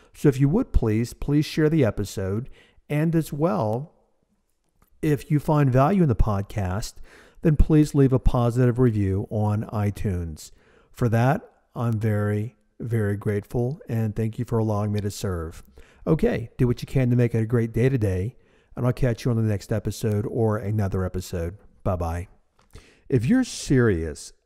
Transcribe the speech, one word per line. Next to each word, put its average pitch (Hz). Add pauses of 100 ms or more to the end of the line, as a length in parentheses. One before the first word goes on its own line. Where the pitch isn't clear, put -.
(140)
So -
if 127
you 139
would 226
please, 113
please 147
share 156
the 151
episode. 104 (400)
And 156
as 160
well, 147 (1080)
if 151
you 147
find 147
value 147
in 160
the 113
podcast, 98 (500)
then 160
please 151
leave 139
a 127
positive 120
review 104
on 107
iTunes. 98 (400)
For 120
that, 123 (280)
I'm 117
very, 104 (240)
very 110
grateful, 113
and 113
thank 110
you 120
for 117
allowing 107
me 104
to 101
serve. 87 (420)
Okay, 165
do 127
what 120
you -
can 131
to 123
make 120
it 113
a 110
great 113
day 120
today, 104 (400)
and 120
I'll 123
catch 117
you 131
on 113
the 113
next 107
episode 107
or 110
another 98
episode. 90 (260)
Bye-bye. 87 (840)
If 117
you're 247
serious 101 (120)